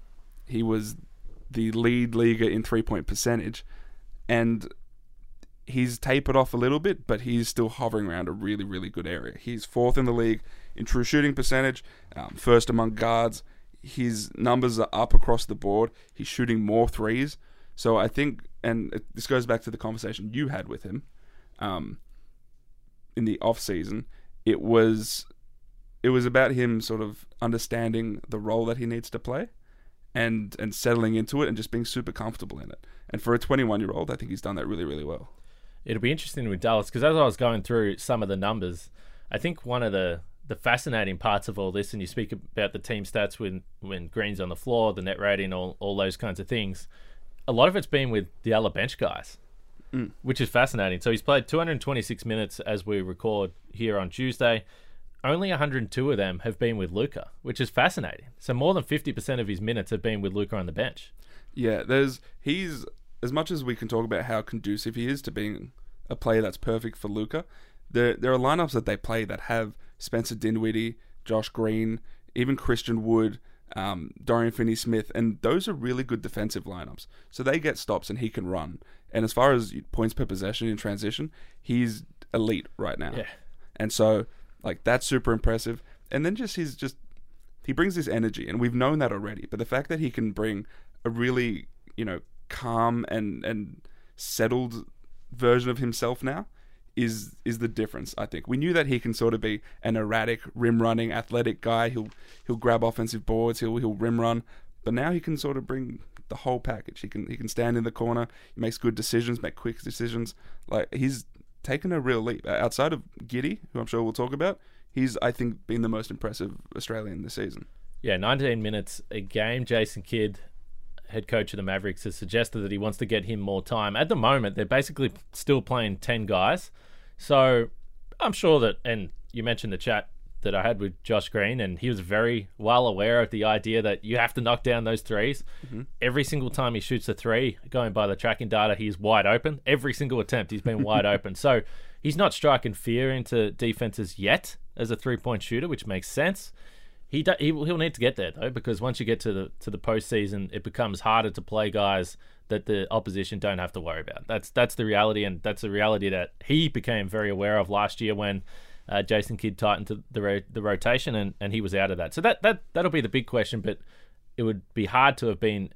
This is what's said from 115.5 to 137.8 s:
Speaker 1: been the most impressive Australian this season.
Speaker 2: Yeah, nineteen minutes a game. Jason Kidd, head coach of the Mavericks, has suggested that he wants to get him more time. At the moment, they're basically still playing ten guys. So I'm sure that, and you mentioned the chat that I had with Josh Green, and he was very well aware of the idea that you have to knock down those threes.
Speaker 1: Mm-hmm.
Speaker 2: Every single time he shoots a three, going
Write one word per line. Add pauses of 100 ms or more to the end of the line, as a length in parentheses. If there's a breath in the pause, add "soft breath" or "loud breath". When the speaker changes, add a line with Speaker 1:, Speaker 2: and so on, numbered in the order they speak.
Speaker 1:
been
the
most
impressive (220)
Australian
this
season. (360)
Speaker 2:
Yeah,
nineteen
minutes (100)
a
game.
Jason
Kidd, (680)
head
coach
of
the
Mavericks,
has
suggested
that
he
wants
to
get
him
more
time.
At
the
moment,
they're
basically (220)
still
playing
ten
guys. (460 soft breath)
So (500)
I'm
sure
that,
and (220)
you
mentioned
the
chat (320)
that
I
had
with
Josh
Green,
and
he
was
very
well
aware
of
the
idea
that
you
have
to
knock
down
those
threes. (220 loud breath)
Speaker 1:
Mm-hmm. (180)
Speaker 2:
Every
single
time
he
shoots
a
three, (120)
going